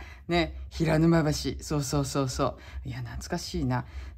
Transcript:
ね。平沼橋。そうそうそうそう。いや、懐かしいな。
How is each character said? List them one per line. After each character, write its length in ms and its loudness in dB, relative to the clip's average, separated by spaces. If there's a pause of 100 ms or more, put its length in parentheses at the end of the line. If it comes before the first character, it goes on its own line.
(280)
ね。 260 2 (140)
平 300 2
沼 260 8
橋。 60 4 (320)
そ 160 -2
う 40 0
そ 180 0
う 40 0
そ 200 0
う 40 0
そ 160 0 (400)
う。 40 -8
い 40 -6
や、 60 -6
懐 320 -8
か 80 -2
し 240 -4
い 20 0
な。 220 0 (320)